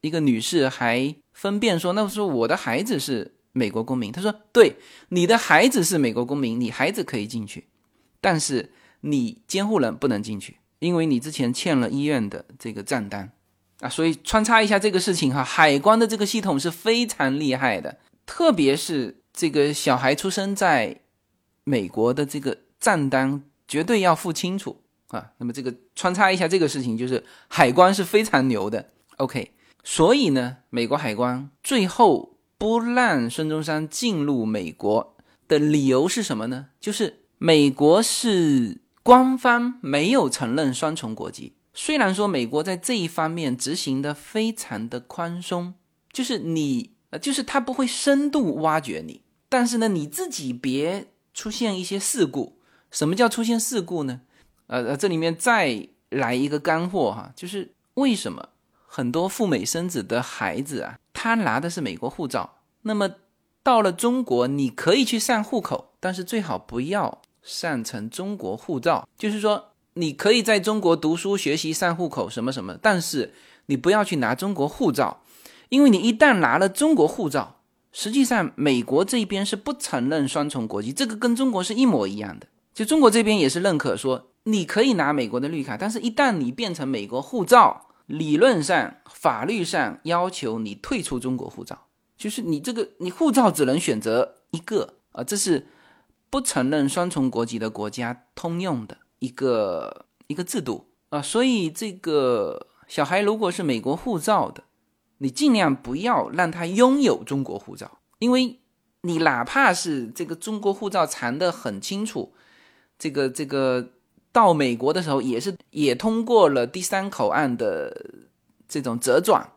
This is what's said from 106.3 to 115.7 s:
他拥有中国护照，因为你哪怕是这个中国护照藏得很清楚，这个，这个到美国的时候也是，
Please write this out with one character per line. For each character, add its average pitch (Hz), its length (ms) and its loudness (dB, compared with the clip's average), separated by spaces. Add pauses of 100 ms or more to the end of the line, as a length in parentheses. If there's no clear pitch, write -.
他 170 160 -6
拥 247 340 4
有 208 220 2
中 139 220 -4
国 92 120 -8
护 95 200 -14
照， - 240 -20 (180)
因 240 140 2
为 254 260 0 (440)
你 170 160 -4
哪 135 260 2
怕 262 280 2
是 143 360 -4
这 156 180 -10
个 165 80 -10
中 214 260 -10
国 196 140 -2
护 196 160 -6
照 180 160 0
藏 127 320 -6
得 180 140 0
很 101 280 -8
清 196 240 -8
楚， - 300 -8 (640)
这 160 120 -6
个， 135 180 0
这 139 160 -6
个 135 480 -2 (380)
到 208 240 6
美 131 220 2
国 127 160 0
的 180 100 0
时 156 80 -4
候 135 100 2
也 120 200 -2
是， 180 160 -6 (140)